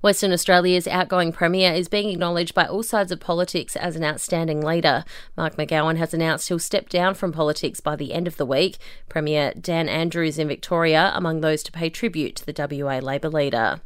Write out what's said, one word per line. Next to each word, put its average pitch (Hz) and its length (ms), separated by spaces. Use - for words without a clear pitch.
Western 196 320
Australia's 180 540
outgoing 180 440
Premier 180 400
is 175 160
being 208 220
acknowledged 170 460
by 175 100
all 196 160
sides 208 300
of 175 80
politics 175 560
as 170 200
an 160 80
outstanding 156 560
leader. 156 460
Mark 160 180
McGowan 156 420
has 165 180
announced 165 320
he'll 175 100
step - 320
down 180 240
from 190 180
politics 151 480
by 151 160
the 147 160
end 170 140
of 170 120
the 143 80
week. 139 340
Premier 151 460
Dan 165 340
Andrews 160 520
in 156 80
Victoria 165 640
among 160 280
those 156 200
to - 100
pay 165 200
tribute 165 460
to - 80
the 147 80
W 143 360
A 131 100
Labor 139 300
leader. 127 560